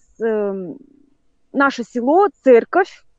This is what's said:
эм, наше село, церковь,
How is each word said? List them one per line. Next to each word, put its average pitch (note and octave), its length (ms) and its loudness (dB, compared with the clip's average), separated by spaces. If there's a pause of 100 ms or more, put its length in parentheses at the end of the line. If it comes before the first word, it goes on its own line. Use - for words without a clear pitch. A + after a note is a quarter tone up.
(220)
эм, G3+ 560 -6 (760)
наше C4+ 300 -2
село, D4 440 0 (160)
церковь, C4 600 2 (140)